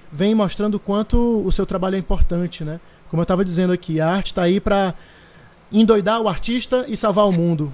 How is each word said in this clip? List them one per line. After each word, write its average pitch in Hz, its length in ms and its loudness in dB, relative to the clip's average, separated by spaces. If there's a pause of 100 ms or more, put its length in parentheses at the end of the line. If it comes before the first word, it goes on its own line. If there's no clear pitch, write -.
vem 190 240 0
mostrando 208 420 0
o 202 40 -6
quanto 220 680 0
o 185 60 0
seu 196 140 2
trabalho 190 320 -2
é - 20 -2
importante, 175 640 0
né? 156 160 -8 (300)
Como 160 120 -2
eu 170 40 0
tava 185 180 0
dizendo 180 300 0
aqui, 165 260 -4
a 156 80 0
arte 185 260 -2
tá 185 100 -2
aí 180 140 2
pra 196 360 0 (760)
endoidar 214 520 2
o 214 80 0
artista 247 580 -2
e 220 80 -6
salvar 208 320 2
o 196 60 2
mundo, 165 400 0